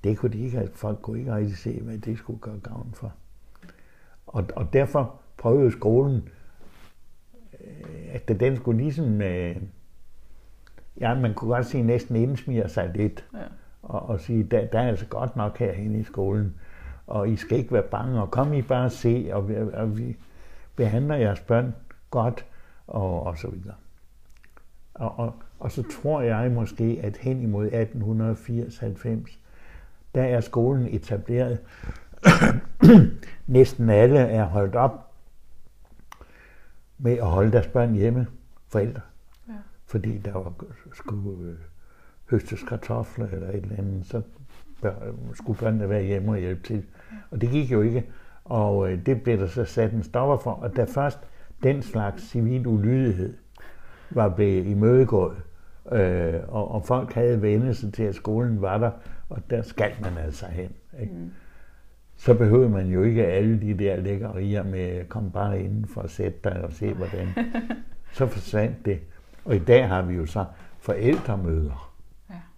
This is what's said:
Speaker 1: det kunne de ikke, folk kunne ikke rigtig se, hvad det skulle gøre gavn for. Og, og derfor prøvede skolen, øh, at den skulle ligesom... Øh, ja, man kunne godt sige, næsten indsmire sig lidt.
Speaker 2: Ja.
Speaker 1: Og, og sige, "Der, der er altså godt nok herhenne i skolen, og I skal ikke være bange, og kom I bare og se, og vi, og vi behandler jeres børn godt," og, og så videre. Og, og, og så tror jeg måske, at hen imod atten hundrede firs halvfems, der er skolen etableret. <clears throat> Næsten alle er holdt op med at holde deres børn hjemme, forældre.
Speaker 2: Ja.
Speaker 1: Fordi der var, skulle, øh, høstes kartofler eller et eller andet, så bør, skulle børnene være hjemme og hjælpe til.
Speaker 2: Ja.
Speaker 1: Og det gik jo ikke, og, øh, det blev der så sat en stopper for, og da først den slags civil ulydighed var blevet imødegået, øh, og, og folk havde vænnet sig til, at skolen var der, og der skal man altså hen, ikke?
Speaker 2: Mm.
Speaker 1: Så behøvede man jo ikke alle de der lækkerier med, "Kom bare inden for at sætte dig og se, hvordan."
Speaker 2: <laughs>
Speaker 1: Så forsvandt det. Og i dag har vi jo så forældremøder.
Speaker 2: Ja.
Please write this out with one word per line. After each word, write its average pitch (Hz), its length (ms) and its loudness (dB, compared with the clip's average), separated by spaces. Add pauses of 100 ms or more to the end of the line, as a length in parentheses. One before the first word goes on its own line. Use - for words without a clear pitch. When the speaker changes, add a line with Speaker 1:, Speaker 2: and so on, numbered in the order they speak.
Speaker 1:
det 104 140 0
kunne 117 160 -2
de 107 60 -6
ikke, 120 340 -4
folk 107 280 -6
kunne 113 180 -8
ikke 120 160 -4
rigtig 104 220 -2
se, 113 240 -8
hvad 113 160 -10
det 110 200 -6
skulle 110 220 -12
gøre 107 240 -12
gavn 110 300 -12
for. 110 200 -12 (1120)
Og, 92 180 -4 (100)
og - 180 -4
derfor 139 460 2 (180)
prøvede 123 340 4
skolen, 123 580 2 (1300)
øh, - 240 -18 (260)
at - 280 -2
den 131 160 4
skulle 113 260 2
ligesom... 135 400 2
Øh, 90 340 -2 (1400)
ja, 117 200 0
man 117 140 2
kunne 117 220 -2
godt 123 100 2
sige, 123 180 0
næsten 117 320 2
indsmire 120 540 0
sig 90 260 -2
lidt. 104 380 -2
Speaker 2:
Ja. 214 60 -12 (440)
Speaker 1:
Og, - 260 -6
og 104 100 -2
sige, 113 240 0
"Der, 104 220 2
der 113 140 0
er 123 80 2
altså 107 180 -2
godt - 300 -6
nok 104 220 -2
herhenne 107 420 -2
i 110 40 -4
skolen, 101 520 -2 (520)
og 104 220 -2
I 110 60 2
skal - 220 -2
ikke 120 160 -2
være 104 100 4
bange, 113 380 -2
og 90 100 -4
kom 143 220 0
I 139 80 0
bare 127 240 0
og 120 60 0
se, 117 420 0
og 101 160 -2
vi, 107 60 -2
og 107 420 -4
vi 120 200 -8 (580)
behandler 123 400 0
jeres 104 240 2
børn 120 360 0 (360)
godt," 120 340 0 (420)
og, 92 360 -4
og 85 140 -6
så - 120 -8
videre. 92 260 -12 (1160)
Og, - 260 -6
og, 117 140 -4 (260)
og 120 120 -6
så 123 120 -6 (180)
tror 147 200 0
jeg 117 300 2
måske, 113 520 0
at 101 140 -6
hen 131 240 -4
imod 107 300 0
atten 113 300 -2
hundrede 110 340 0
firs 117 420 -6
halvfems, 110 640 -6 (760)
der 131 80 4
er 123 180 2
skolen 120 460 2
etableret. 120 720 -2 (960)
<clears throat> - 920 8
Næsten 127 420 6
alle 120 300 8
er 110 260 4
holdt 98 300 2
op - 360 0 (1900)
med 120 200 2
at 117 100 -2
holde 98 240 4
deres 104 160 4
børn 120 260 2
hjemme, 113 340 2 (400)
forældre. 113 340 -2 (480)
Speaker 2:
Ja. 220 40 -14 (320)
Speaker 1:
Fordi 107 320 -2
der 101 160 -8
var, 92 200 -8 (400)
skulle, 98 560 -8
øh, 82 60 -12 (760)
høstes 107 340 -2
kartofler 117 640 -6
eller 90 220 -8
et 101 60 -6
eller 98 220 -6
andet, 98 280 -6
så 113 160 -6 (600)
bør, 98 120 -2 (400)
skulle - 260 -6
børnene 110 300 0
være 101 140 2
hjemme 98 280 0
og 104 60 0
hjælpe 90 260 -4
til. 110 120 -6 (360)
Speaker 2:
Ja. 220 40 -16 (160)
Speaker 1:
Og 98 100 -4
det 120 80 2
gik 135 220 2
jo 107 100 6
ikke, 117 240 2 (400)
og, 101 460 2
øh, 90 140 -4
det 131 180 2
blev 113 160 4
der 95 80 0
så 110 180 -2
sat 113 280 0
en 113 100 -2
stopper 135 340 2
for, 117 140 -4
og - 240 -6
da 123 80 2
først 139 360 -2 (440)
den 135 180 2
slags 104 420 -4
civil 123 440 0
ulydighed 110 640 2 (760)
var 107 200 2
blevet 92 380 2
imødegået, 107 680 4 (540)
øh, 90 560 2
og, 107 240 -4
og 107 140 -4
folk 123 280 0
havde 117 280 2
vænnet 107 360 2
sig 104 160 -6
til, 110 100 -2
at 98 120 -2
skolen 110 460 0
var 95 160 0
der, 117 140 2 (380)
og 120 200 -8
der 117 120 0
skal 107 300 -2 (100)
man 90 160 -6
altså 80 300 -6
hen, 90 220 -8 (300)
ikke? 101 140 -8
Speaker 2:
Mm. 85 180 -10 (840)
Speaker 1:
Så 123 160 6
behøvede 117 360 8
man 95 180 2
jo 92 160 4
ikke 113 240 4
alle 104 340 4
de 104 160 -2
der 98 180 0
lækkerier 98 680 -2
med, 90 420 -4
"Kom 101 260 -6
bare 98 320 -2
inden 104 220 -2
for - 160 -8
at - 80 -6
sætte 98 340 -4
dig 90 200 -2
og 87 100 -8
se, 104 200 -4
hvordan." 90 340 -4 (460)
Speaker 2:
<laughs> - 440 -10
Speaker 1:
Så 131 100 2
forsvandt 104 580 -2
det. 95 140 0 (460)
Og 117 100 2
i 95 40 4
dag 117 280 6
har 92 140 2
vi 90 140 -2
jo 82 100 -2
så 95 200 -4 (340)
forældremøder. 95 1120 0 (360)
Speaker 2:
Ja. 180 60 -16 (220)